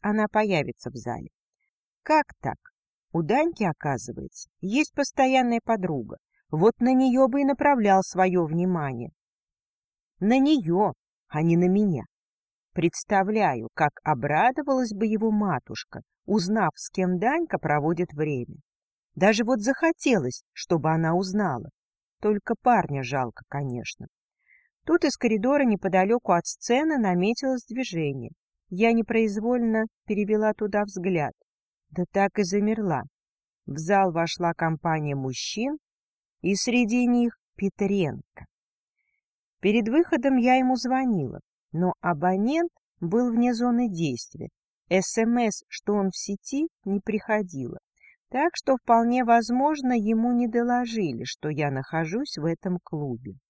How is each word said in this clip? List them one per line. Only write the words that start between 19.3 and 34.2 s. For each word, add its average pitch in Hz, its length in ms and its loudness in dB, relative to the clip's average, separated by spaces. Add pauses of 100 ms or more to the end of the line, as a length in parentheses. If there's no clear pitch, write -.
вот 226 160 0
захотелось, 233 800 0 (120)
чтобы 160 360 0
она 160 240 2
узнала. 185 540 -2 (520)
Только 208 420 -2
парня 165 400 2
жалко, 127 460 -4
конечно. 127 580 -8 (800)
Тут 339 200 2
из 277 120 0
коридора 247 480 2
неподалёку 196 680 2
от 170 140 2
сцены 294 520 -2
наметилось 226 680 0
движение. 160 640 -6 (360)
Я 220 240 2
непроизвольно 220 920 0 (220)
перевела 214 480 0
туда 208 300 -2
взгляд. 180 500 -4 (560)
Да 180 200 -4
так 196 280 0
и 208 40 0
замерла. 202 640 -2 (640)
В 139 120 -10
зал 190 320 2
вошла 170 440 -2